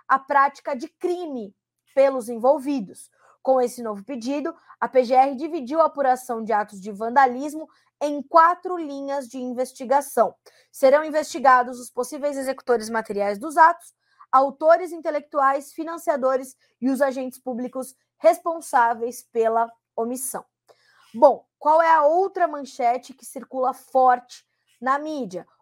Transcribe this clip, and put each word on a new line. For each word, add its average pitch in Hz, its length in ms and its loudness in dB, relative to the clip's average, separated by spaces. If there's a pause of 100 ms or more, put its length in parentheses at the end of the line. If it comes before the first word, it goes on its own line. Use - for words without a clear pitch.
a 262 100 2
prática 285 560 0
de 277 140 -10
crime 320 640 -8 (400)
pelos 269 340 2
envolvidos. 247 840 -2 (320)
Com 262 180 2
esse 247 220 -4
novo 208 220 -10
pedido, 277 500 -6 (260)
a - 80 -4
P 262 160 2
G 240 100 0
R 262 220 4
dividiu 294 440 -4
a 320 40 6
apuração 254 580 -2
de 220 100 -4
atos 208 280 -4
de 196 100 -12
vandalismo 262 800 -2 (320)
em 294 220 -4
quatro 349 540 2
linhas 277 520 -8
de 262 100 -14
investigação. 254 960 -2 (380)
Serão 277 320 4
investigados 262 720 0
os 247 120 -16
possíveis 277 460 -6
executores 247 540 -4
materiais 208 480 -4
dos 285 180 -6
atos, 339 380 4 (380)
autores 311 600 2
intelectuais, 294 800 -2
financiadores 285 840 -4 (240)
e 254 100 -2
os 262 100 -2
agentes 262 380 -2
públicos 254 560 -10 (240)
responsáveis 254 1040 0 (100)
pela 226 380 0 (240)
omissão. 240 500 -6 (680)
Bom, 233 320 4 (120)
qual 320 220 4
é 330 100 4
a 320 120 6
outra 359 440 2
manchete 254 680 -4
que - 100 -20
circula 254 480 -6
forte 254 720 0 (340)
na 262 200 -2
mídia? 262 480 -8 (160)